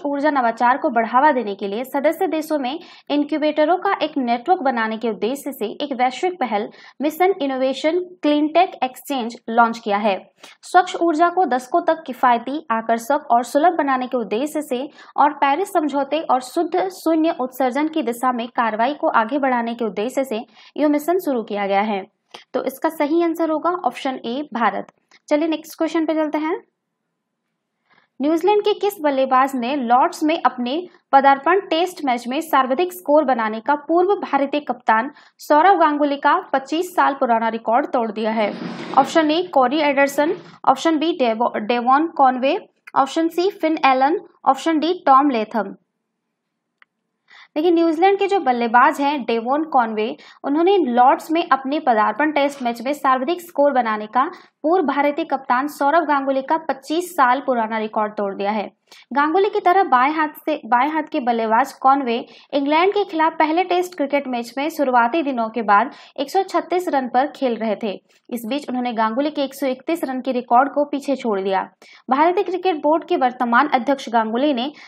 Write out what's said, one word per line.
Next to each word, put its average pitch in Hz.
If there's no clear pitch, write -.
ऊर्जा 285
नवाचार 247
को 320
बढ़ावा 240
देने 214
के 202
लिए 214
सदस्य 302
देशों 302
में 269
इनक्यूबेटरों 302
का 381
एक 302
नेटवर्क 247
बनाने 226
के 226
उद्देश्य 240
से 208
एक 277
वैश्विक 254
पहल 226
मिशन 359
इनोवेशन 269
क्लीनटेक 302
एक्सचेंज 247
लॉन्च 226
किया 202
है। 208
स्वच्छ 370
ऊर्जा 339
को 359
दशकों 254
तक 320
किफायती, 254
आकर्षक 233
और 240
सुलभ 311
बनाने 269
के 247
उद्देश्य 247
से 277
और 294
पेरिस 294
समझौते 294
और 262
शुद्ध 349
शून्य 330
उत्सर्जन 262
की 311
दिशा 240
में 240
कार्रवाई 233
को 311
आगे 226
बढ़ाने 240
के 233
उद्देश्य 220
से 226
यह 294
मिशन 294
शुरू 269
किया 202
गया 196
है। 208
तो 247
इसका -
सही 311
आंसर 330
होगा 311
ऑप्शन 254
ए, 254
भारत। 202
चलिए 311
नेक्स्ट 302
क्वेश्चन 320
पे 320
चलते 311
हैं। 320
न्यूजीलैंड 339
के 415
किस 392
बल्लेबाज 269
ने 247
लॉर्ड्स 262
में 311
अपने 247
पदार्पण 277
टेस्ट 359
मैच 247
में 269
सर्वाधिक 277
स्कोर 302
बनाने 226
का 277
पूर्व 349
भारतीय 277
कप्तान 247
सौरव 330
गांगुली 294
का 285
पच्चीस 311
साल 277
पुराना 226
रिकॉर्ड 226
तोड़ 226
दिया 214
है? 220
ऑप्शन 302
ए, 320
कॉरी 262
एडरसन, 285
ऑप्शन 320
बी, 320
डेवो-, 233
डेवॉन 240
कॉनवे, 269
ऑप्शन 277
सी, 349
फिन 320
एलन, 262
ऑप्शन 320
डी, 339
टॉम 277
लेथम। 214
देखिए, 311
न्यूजीलैंड 330
के 392
जो 392
बल्लेबाज 247
हैं 285
डेवॉन 233
कॉनवे, 233
उन्होंने 339
लॉर्ड्स 262
में 330
अपने 269
पदार्पण 226
टेस्ट 285
मैच 233
में 262
सर्वाधिक 277
स्कोर 285
बनाने 214
का 247
पूर्व 330
भारतीय 285
कप्तान 262
सौरव 294
गांगुली 277
का -
पच्चीस 311
साल 262
पुराना 226
रिकॉर्ड 214
तोड़ 202
दिया 196
है। 214
गांगुली 320
की 415
तरह 381
बाएं 262
हाथ 311
से, 311
बाएं 240
हाथ 311
के -
बल्लेबाज 233
कॉनवे 262
इंग्लैंड 302
के 403
खिलाफ 320
पहले 320
टेस्ट 359
क्रिकेट 277
मैच 240
में 285
शुरुआती 254
दिनों 247
के 226
बाद 208
एक 285
सौ 392
छत्तीस 359
रन 269
पर 247
खेल 254
रहे 208
थे। 214
इस 233
बीच 285
उन्होंने 247
गांगुली 226
के 294
एक 269
सौ 285
इकतीस 269
रन 262
के 262
रिकॉर्ड 247
को 285
पीछे 277
छोड़ 220
दिया। 190
भारतीय 349
क्रिकेट 359
बोर्ड 311
के 359
वर्तमान 247
अध्यक्ष 269
गांगुली 233
ने 233